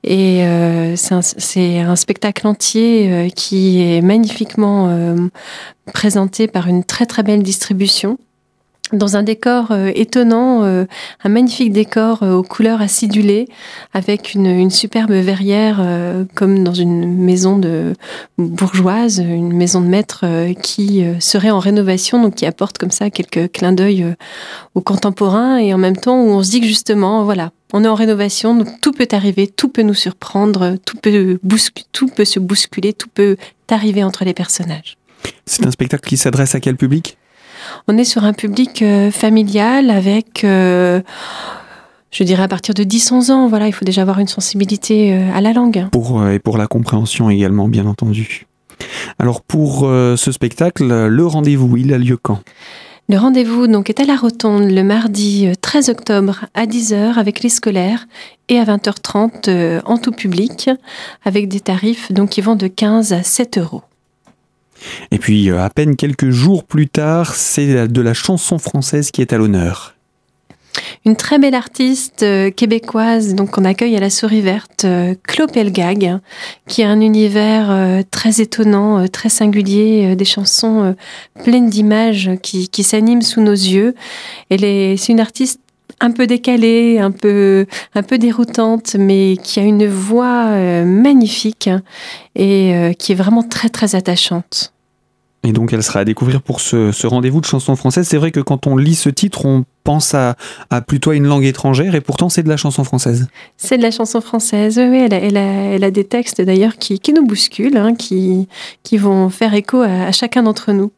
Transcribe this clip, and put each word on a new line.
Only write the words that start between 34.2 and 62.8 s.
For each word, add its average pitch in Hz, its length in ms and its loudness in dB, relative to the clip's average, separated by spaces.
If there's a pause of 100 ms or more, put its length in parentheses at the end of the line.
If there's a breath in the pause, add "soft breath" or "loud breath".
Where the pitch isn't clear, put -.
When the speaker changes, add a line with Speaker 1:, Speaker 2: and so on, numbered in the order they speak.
Speaker 1:
les 180 80 -2
personnages. 170 640 -6 (500 loud breath)
Speaker 2:
C'est - 180 -2
un 127 60 2
spectacle 131 360 -4
qui 131 100 -2
s'adresse 135 360 0
à 139 60 -2
quel 131 160 -2
public ? 139 420 -2 (680 loud breath)
Speaker 1:
On 214 100 2
est 240 60 4
sur 233 220 0
un 208 80 2
public, 220 500 -2
euh, 202 260 4
familial 220 800 2
avec, 202 540 0
euh, 180 580 2 (1120 loud breath)
je - 120 -2
dirais 185 200 2
à 190 40 -2
partir 190 280 -4
de 202 80 0
dix, 214 280 0
onze 247 200 2
ans. 262 160 4
Voilà, 214 180 0
il 214 60 0
faut 202 140 -6
déjà 190 180 0
avoir 190 160 0
une 202 80 0
sensibilité, 202 840 0
euh, 185 200 0
à 190 80 0
la 214 100 2
langue. 220 400 0
Speaker 2:
Pour, 117 300 0
euh, 101 120 2
et 101 60 0
pour 110 200 0
la 107 80 0
compréhension 113 640 0
également, 101 360 2
bien 110 200 0
entendu. 107 580 -4 (720 loud breath)
Alors 120 240 0
pour, 139 440 0
euh, 127 300 2
ce 127 160 -2
spectacle, 147 540 -2 (220)
le 127 180 4
rendez-vous, 143 520 2
il 131 140 0
a 131 60 2
lieu 123 200 0
quand ? 101 240 -4 (680 loud breath)
Speaker 1:
Le 196 80 4
rendez-vous 247 480 2
donc 214 240 2
est 220 100 -4
à 277 60 2
la 277 100 2
Rotonde 226 540 0
le 190 140 2
mardi, 202 640 0
euh, 180 120 0
treize 285 300 0
octobre 202 640 -2
à 220 140 -2
dix 220 260 -2
heures 220 240 0
avec 214 240 -2
les 240 80 0
scolaires 202 560 -2 (420 loud breath)
et 240 120 2
à 233 40 2
vingt 208 240 0
heures 202 120 -4
trente, - 480 -2
euh, 170 380 0
en 233 120 0
tout 233 140 -4
public 208 580 -2 (540 loud breath)
avec 202 240 0
des 196 140 -6
tarifs 208 500 -4
donc 202 180 2
qui - 120 -4
vont 220 140 2
de 196 120 -2
quinze 214 440 0